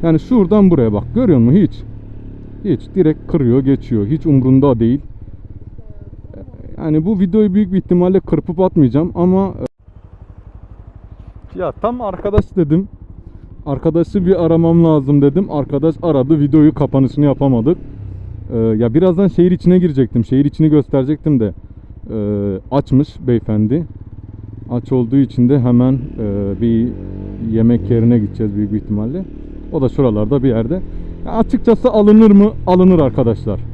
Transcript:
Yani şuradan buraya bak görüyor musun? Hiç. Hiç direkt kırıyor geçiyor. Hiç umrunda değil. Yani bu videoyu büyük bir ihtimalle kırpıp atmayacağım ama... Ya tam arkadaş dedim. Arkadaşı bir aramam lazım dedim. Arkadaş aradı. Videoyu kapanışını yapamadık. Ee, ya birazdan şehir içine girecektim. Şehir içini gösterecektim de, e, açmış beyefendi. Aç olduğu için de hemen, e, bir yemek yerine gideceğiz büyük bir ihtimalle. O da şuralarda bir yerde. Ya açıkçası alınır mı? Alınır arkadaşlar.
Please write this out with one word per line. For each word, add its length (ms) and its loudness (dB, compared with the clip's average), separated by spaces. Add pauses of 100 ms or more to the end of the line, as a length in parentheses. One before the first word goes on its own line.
Yani 160 2
şuradan 520 4
buraya 220 2
bak 100 -2 (120)
görüyor 240 2
musun? 220 4
Hiç. 220 -2 (800)
Hiç 160 -2 (140)
direkt 360 0
kırıyor 280 2
geçiyor. 480 -2
Hiç 180 -4
umrunda 540 4
değil. 220 0 (1800)
Yani 280 -2
bu 140 0
videoyu 340 2
büyük 200 0
bir 40 0
ihtimalle 420 2
kırpıp 400 -4
atmayacağım 560 2
ama... 380 0 (2000)
Ya 160 -6
tam 300 -6
arkadaş 540 -4
dedim. 320 0 (760)
Arkadaşı 600 -2
bir 200 2
aramam 400 4
lazım 360 2
dedim. 300 2
Arkadaş 520 -2
aradı. 360 2
Videoyu 340 4
kapanışını 520 0
yapamadık. 520 0 (760)
Ee, 40 -2
ya 360 0
birazdan 340 2
şehir 240 2
içine 280 2
girecektim. 460 0
Şehir 200 2
içini 240 0
gösterecektim 680 0
de, 140 -2 (600)
e, 20 -8 (560)
açmış 440 0 (120)
beyefendi. 580 0 (840)
Aç 200 -6
olduğu 260 0
için 320 2
de 100 4
hemen, 340 2
e, 680 -6
bir 260 0 (640)
yemek 380 2
yerine 300 2
gideceğiz 360 -4
büyük 180 -4
bir 40 -2
ihtimalle. 480 -6 (460)
O 100 -2
da 80 2
şuralarda 540 0
bir 60 2
yerde. 320 -2 (440)
Ya 60 -8
açıkçası 600 0
alınır 400 8
mı? 200 6 (160)
Alınır 320 4
arkadaşlar. 600 0 (140)